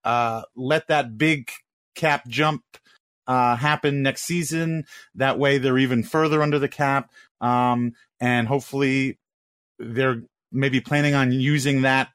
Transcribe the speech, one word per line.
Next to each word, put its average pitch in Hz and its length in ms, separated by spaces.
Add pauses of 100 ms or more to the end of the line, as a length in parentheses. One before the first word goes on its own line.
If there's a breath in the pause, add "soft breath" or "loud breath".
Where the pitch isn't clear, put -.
uh, 117 400 (120)
let 139 320
that 127 300
big 151 340 (440)
cap 147 320
jump, 147 360 (640 soft breath)
uh, 123 280
happen 143 460
next 135 220
season. 165 640 (300 loud breath)
That 131 220
way 139 220
they're 127 180
even 127 260
further 156 380
under 147 180
the 139 100
cap. 139 420 (280 loud breath)
Um, 123 540 (260 soft breath)
and 120 280
hopefully 135 720 (600)
they're 117 420 (300)
maybe 131 280
planning 147 360
on 131 160
using 135 520
that 131 320